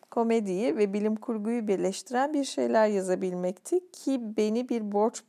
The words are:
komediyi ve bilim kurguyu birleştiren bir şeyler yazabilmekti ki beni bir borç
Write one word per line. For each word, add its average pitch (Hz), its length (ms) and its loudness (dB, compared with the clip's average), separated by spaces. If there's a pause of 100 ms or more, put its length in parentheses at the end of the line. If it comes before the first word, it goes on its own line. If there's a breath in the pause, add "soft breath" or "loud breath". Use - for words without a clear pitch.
(100)
komediyi 226 680 0
ve 202 160 2
bilim 208 240 0
kurguyu 220 520 -4
birleştiren 196 640 0
bir 277 120 0
şeyler 233 420 2
yazabilmekti 185 1040 -2
ki 240 460 -4
beni 220 320 0
bir 214 240 -2
borç 214 360 2